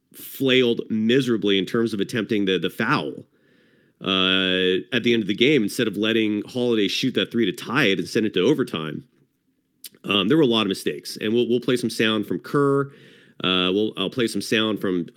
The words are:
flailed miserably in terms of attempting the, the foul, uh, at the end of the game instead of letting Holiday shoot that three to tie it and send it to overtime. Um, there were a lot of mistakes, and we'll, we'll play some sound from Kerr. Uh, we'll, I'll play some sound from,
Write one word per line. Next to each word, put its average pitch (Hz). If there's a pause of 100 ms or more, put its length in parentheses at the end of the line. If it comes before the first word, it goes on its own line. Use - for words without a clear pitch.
(140)
flailed 127
miserably 110
in 92
terms 117
of 98
attempting 101
the, 95
the 87
foul, 107 (920)
uh, 92 (100)
at 117
the 120
end 113
of 90
the 104
game 127
instead 110
of 98
letting 107
Holiday 117
shoot -
that 101
three 117
to 87
tie 135
it 95
and 85
send 110
it 101
to 92
overtime. 92 (1000)
Um, 95
there 135
were 165
a 139
lot 117
of 101
mistakes, -
and 110
we'll, 120
we'll 123
play 127
some 120
sound 110
from 90
Kerr. 139 (560)
Uh, 92
we'll, 107
I'll 92
play 120
some 101
sound 110
from, 90 (100)